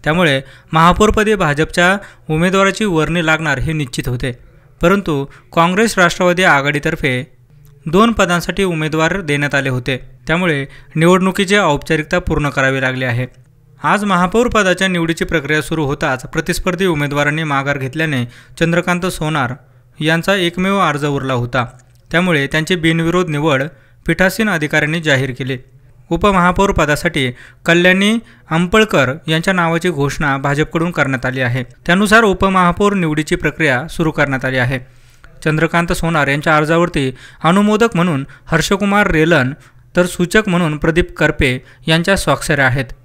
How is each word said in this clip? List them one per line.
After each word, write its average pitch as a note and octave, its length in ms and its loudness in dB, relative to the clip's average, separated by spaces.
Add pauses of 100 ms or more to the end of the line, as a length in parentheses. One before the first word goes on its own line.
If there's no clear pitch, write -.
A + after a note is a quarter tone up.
त्यामुळे D#3 360 0 (340)
महापौरपदी G#3 640 4
भाजपच्या F3 600 0 (320)
उमेदवाराची F#3+ 560 0
वर्णी D#3+ 400 0
लागणार D#3 340 0
हे C3+ 140 -4
निश्चित C#3+ 340 -6
होते, B2 240 -4 (500)
परंतु E3+ 420 0 (300)
काँग्रेस F#3 440 2
राष्ट्रवादी F3+ 480 2
आघाडीतर्फे C#3+ 800 0 (600)
दोन G3+ 260 4
पदांसाठी F#3 540 0
उमेदवार D#3+ 560 -2
देण्यात D3 340 -2
आले C3+ 140 0
होते, B2+ 280 -4 (300)
त्यामुळे D#3+ 380 -2 (300)
निवडणुकीची F#3 640 2
औपचारिकता D#3 600 0
पूर्ण D3+ 300 -2
करावी C3+ 320 0
लागली C3 240 -2
आहे. B2 220 -2 (540)
आज F#3+ 220 2
महापौर G3 440 2
पदाच्या F#3+ 400 2
निवडीची E3+ 380 -2
प्रक्रिया D#3 360 -2
सुरू D#3 240 -4
होताच C#3 400 -4
प्रतिस्पर्धी F3 600 -4
उमेदवारांनी D3 580 0
माघार C#3+ 340 -2
घेतल्याने C3+ 460 -4 (360)
चंद्रकांत F3 480 0
सोनार D3+ 460 -2 (460)
यांचा E3 360 0
एकमेव F#3 440 -2
अर्ज D3 260 0
उरला C3+ 280 -2
होता, A#2+ 320 -2 (440)
त्यामुळे E3 380 2
त्यांची D#3 280 0
बिनविरोध E3 540 0
निवड D3 340 0 (420)
पीठासीन F#3+ 440 0
अधिकाऱ्यांनी D3+ 520 -2
जाहीर C3+ 300 0
केली. B2+ 260 -8 (540)
उपमहापौर F#3 600 2
पदासाठी D3 580 0 (360)
कल्याणी F#3 460 4 (380)
अंपळकर F3+ 640 2 (140)
यांच्या E3 260 0
नावाची E3+ 360 0
घोषणा C#3 480 -2
भाजपकडून D3+ 540 -2
करण्यात C3+ 340 -2
आली C3 160 -4
आहे. B2+ 220 -2 (220)
त्यानुसार G3+ 380 4
उपमहापौर F#3+ 720 2
निवडीची D#3 400 -2
प्रक्रिया D3+ 520 -2
सुरू D#3+ 240 -2
करण्यात C3+ 340 -2
आली C3 120 -2
आहे. B2+ 220 0 (640)
चंद्रकांत E3 500 0
सोनार E3 340 0
यांच्या D3+ 300 2
अर्जावरती D#3 540 0 (300)
अनुमोदक G#3 540 2
म्हणून C#3 300 0 (200)
हर्षकुमार G3 640 0
रेलन D#3 420 2 (420)
तर F3 120 4
सूचक G3+ 420 0
म्हणून E3+ 280 0
प्रदीप D#3+ 400 -2
करपे D3+ 400 0 (300)
यांच्या E3+ 300 2
स्वाक्षऱ्या C#3+ 480 0
आहेत B2+ 200 0 (200)